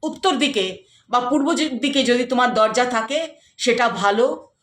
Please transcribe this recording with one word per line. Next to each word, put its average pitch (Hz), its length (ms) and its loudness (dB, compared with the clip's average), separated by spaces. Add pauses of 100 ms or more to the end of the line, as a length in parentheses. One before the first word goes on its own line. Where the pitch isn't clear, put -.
উত্তর 320 340 -2
দিকে 196 480 -2 (240)
বা 233 120 2
পূর্ব 277 340 0
যে-, 269 240 -2
দিকে 277 240 0
যদি 240 220 2
তোমার 247 300 0
দরজা 220 300 2
থাকে, 247 440 -4 (280)
সেটা 240 320 0
ভালো। 202 600 0 (140)